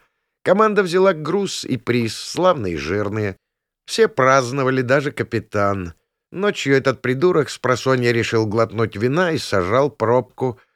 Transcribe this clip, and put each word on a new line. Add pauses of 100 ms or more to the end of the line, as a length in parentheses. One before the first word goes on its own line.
(440)
Команда
взяла
груз
и
приз,
славные
и
жирные. (500)
Все
праздновали,
даже
капитан. (380)
Ночью
этот
придурок
с
просонья
решил
глотнуть
вина
и
сожрал
пробку, (160)